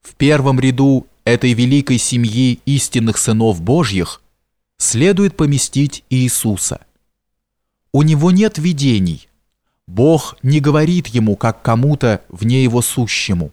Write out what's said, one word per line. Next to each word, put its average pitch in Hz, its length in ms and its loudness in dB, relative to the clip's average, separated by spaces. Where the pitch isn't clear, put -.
В - 140 -20
первом 139 460 2
ряду 131 480 2
этой 120 300 2
великой 127 440 0
семьи 120 640 0
истинных 123 540 -2
сынов 110 420 0
Божьих 98 640 -2
следует 185 600 0
поместить 143 720 -2
Иисуса. 120 720 -2
У 139 100 2
него 156 280 2
нет 208 280 2
видений. 135 680 -2
Бог 131 540 0
не 143 180 2
говорит 156 480 0
ему, 110 260 0
как - 280 -4
кому-то 120 680 0
вне 117 340 -2
его 120 180 2
сущему. 98 720 -4